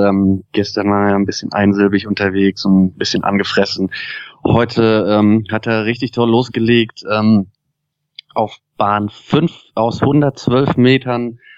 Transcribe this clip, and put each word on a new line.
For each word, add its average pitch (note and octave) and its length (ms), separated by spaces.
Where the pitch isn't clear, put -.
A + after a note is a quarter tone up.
Ähm, G2 520
gestern G2+ 380
war G2+ 200
er G2+ 60
ein G2+ 100
bisschen - 260
einsilbig G2+ 540
unterwegs G2 580
und F#2+ 200
ein F#2 100
bisschen G2 300
angefressen. G2 640
Heute, A2 640
ähm, G#2+ 420
hat A2 160
er A2 180
richtig A#2 280
toll A#2+ 180
losgelegt, A#2 800
ähm, G#2+ 380
auf A2 240
Bahn G#2 340
fünf - 420
aus A2+ 280
hundertzwölf C#3 760
Metern B2 600